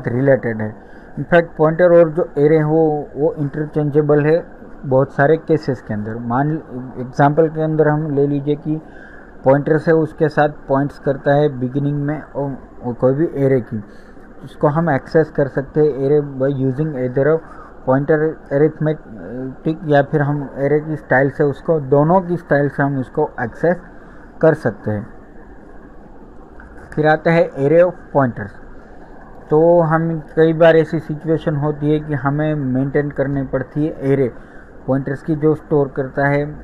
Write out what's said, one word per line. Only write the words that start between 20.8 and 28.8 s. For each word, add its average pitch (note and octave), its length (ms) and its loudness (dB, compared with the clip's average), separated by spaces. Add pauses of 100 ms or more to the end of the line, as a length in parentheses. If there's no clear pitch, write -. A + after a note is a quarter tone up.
style C#3 340 0
से D3+ 140 -2
उसको, D3+ 360 -2
दोनों D3 420 2
की F3 160 -4
style C#3+ 320 0
से C#3+ 140 -2
हम C#3 140 -2
उसको C#3 320 -4 (120)
access D#3+ 400 -2 (600)
कर D#3+ 120 6
सकते A2+ 380 -6
हैं। G#2 160 -6 (1900)
फिर D3+ 140 0
आता D#3 240 2
है E3 200 2
array C#3+ 320 4
of F3+ 100 0 (220)
pointers। A#2 360 -2 (1000)